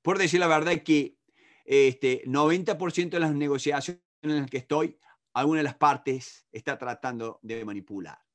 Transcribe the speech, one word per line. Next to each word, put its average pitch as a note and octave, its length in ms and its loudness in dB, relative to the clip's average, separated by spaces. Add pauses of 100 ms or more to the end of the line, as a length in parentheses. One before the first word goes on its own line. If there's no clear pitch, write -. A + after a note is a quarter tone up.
Poder F#3+ 180 0
decir F3+ 220 4
la F3 60 4
verdad D#3+ 260 2
es D#3 100 -4
que, D3+ 340 2 (460)
este, C3 600 4
noventa D#3+ 520 0
por E3+ 140 -4
ciento F3 240 -2
de E3+ 60 0
las D#3 120 0
negociaciones C#3+ 720 -2 (180)
en D3+ 200 -2
las C3 80 -8
que C3+ 80 -8
estoy, D3 420 -2 (320)
alguna D3+ 300 0
de - 20 0
las C3 120 -4
partes C3 760 -2
está C3 260 -8
tratando A#2+ 640 -8
de A2+ 220 -10
manipular. G2 560 -12 (160)